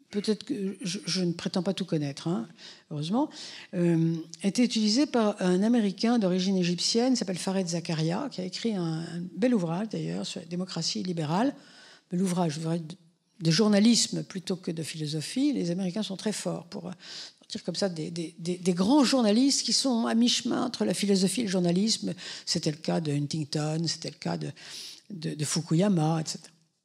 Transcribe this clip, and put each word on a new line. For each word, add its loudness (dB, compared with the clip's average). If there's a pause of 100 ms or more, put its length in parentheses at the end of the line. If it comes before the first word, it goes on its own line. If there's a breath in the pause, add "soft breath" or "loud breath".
peut-être -2
que -4
je, -6
je 0
ne 0
prétends -4
pas 0
tout -4
connaître, -4
hein, -2 (440 loud breath)
heureusement, -2 (420 loud breath)
euh, 4 (280)
a 2
été 2
utilisé 2
par 2
un 4
Américain 2
d'origine 2
égyptienne, 2
s'appelle -2
Fareed -2
Zakaria, -2
qui -10
a -4
écrit -4
un, -2
un -8 (120)
bel 2
ouvrage -2
d'ailleurs -4
sur -8
la -14
démocratie -4
libérale, 0 (560 loud breath)
mais -2
l'ouvrage, 2
je -6
dirais, -2
de, -8 (440)
de 2
journalisme 6
plutôt -6
que -8
de -4
philosophie. -2
Les 0
Américains -2
sont -6
très -4
forts -4
pour, -10
euh, -10 (560 loud breath)
dire -10
comme -4
ça, 0
des, -6
des, -8
des, -4
des 2
grands 6
journalistes 4
qui 0
sont 2
à 0
mi-chemin 2
entre -2
la 0
philosophie 2
et -2
le -4
journalisme. 2 (320 loud breath)
C'était -2
le -4
cas -2
de -2
Huntington, -2
c'était -6
le -18
cas -4
de, -6 (580 loud breath)
de, -8
de -4
Fukuyama, 2
et -8
cetera. -12 (320)